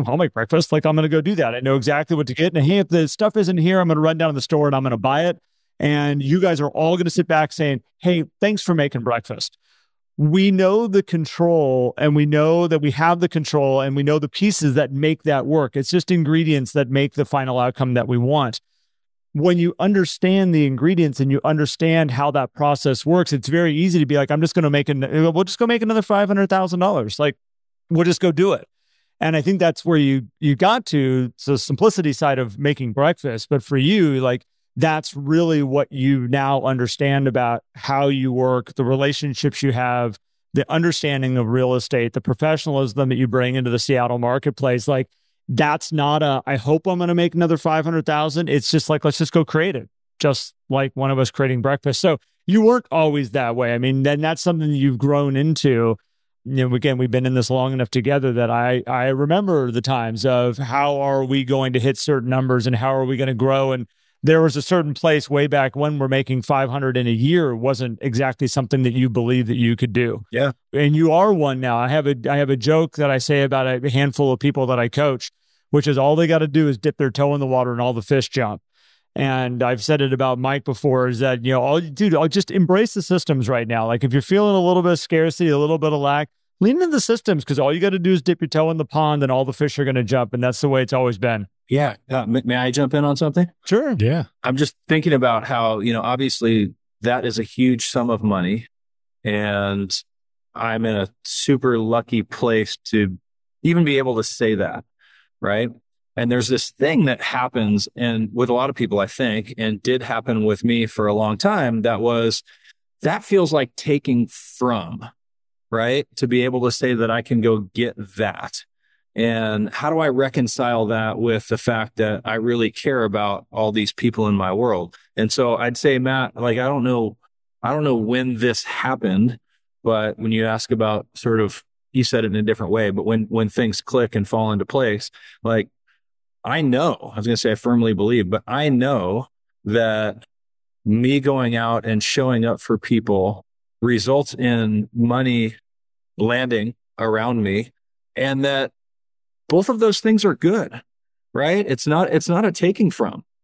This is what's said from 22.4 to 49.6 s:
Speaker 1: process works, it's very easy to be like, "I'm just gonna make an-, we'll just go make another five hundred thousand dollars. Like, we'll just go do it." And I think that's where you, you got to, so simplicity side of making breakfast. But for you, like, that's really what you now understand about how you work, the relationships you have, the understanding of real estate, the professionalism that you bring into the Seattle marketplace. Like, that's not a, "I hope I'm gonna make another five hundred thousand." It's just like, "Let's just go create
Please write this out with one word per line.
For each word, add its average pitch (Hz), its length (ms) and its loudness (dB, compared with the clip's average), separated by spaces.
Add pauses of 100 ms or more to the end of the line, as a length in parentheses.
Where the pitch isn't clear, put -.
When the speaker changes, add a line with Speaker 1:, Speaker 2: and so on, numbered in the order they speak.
Speaker 1:
process 143 500 0
works, 170 300 2
it's 131 140 -4
very 165 260 2
easy 175 240 2
to 147 80 4
be 143 100 0
like, 139 140 2
"I'm 151 100 2
just 160 140 0
gonna 156 160 2
make 143 180 2
an-, 139 120 -2
we'll 160 440 2
just - 140 -6
go 240 80 2
make 233 160 0
another 220 200 2
five 202 260 2
hundred 196 200 2
thousand 185 320 0
dollars. 156 380 0
Like, 147 180 0 (540)
we'll 170 140 4
just 175 180 2
go 175 100 4
do 175 220 2
it." - 120 -6 (540)
And 160 160 2
I 147 60 2
think 190 160 2
that's 165 260 2
where 165 140 4
you, 135 300 2 (120)
you 143 160 2
got 226 300 2
to, 131 500 0
so 143 200 0
simplicity 156 580 0
side 139 240 0
of 117 200 -6
making 135 360 -2
breakfast. 139 560 -2
But 139 120 0
for 143 140 -4
you, 147 460 2
like, 127 240 -2 (300)
that's 156 380 -2
really 156 480 0
what 139 280 0
you 131 380 0
now 135 340 0
understand 135 640 0
about 120 340 0 (120)
how 139 340 -2
you 131 240 0
work, 127 420 0
the 135 100 -2
relationships 139 800 -2
you 135 100 0
have, 123 460 -2 (340)
the - 180 0
understanding 143 680 0
of 113 100 0
real 127 260 2
estate, 120 380 -2
the 127 80 -6
professionalism 139 880 -2
that 127 80 0
you 127 100 2
bring 127 280 0
into 127 160 -2
the 117 80 0
Seattle 120 400 0
marketplace. 123 680 -2
Like, 131 200 -2 (400)
that's 147 440 0
not 151 300 2
a, 139 240 0
"I 139 100 -2
hope 147 300 0
I'm 180 120 0
gonna 175 160 0
make 170 200 2
another 165 220 2
five 156 280 0
hundred 160 200 -2
thousand." 156 440 -2
It's 135 220 0
just - 200 0
like, 151 140 0
"Let's 147 120 0
just - 160 -2
go 165 120 2
create 160 320 0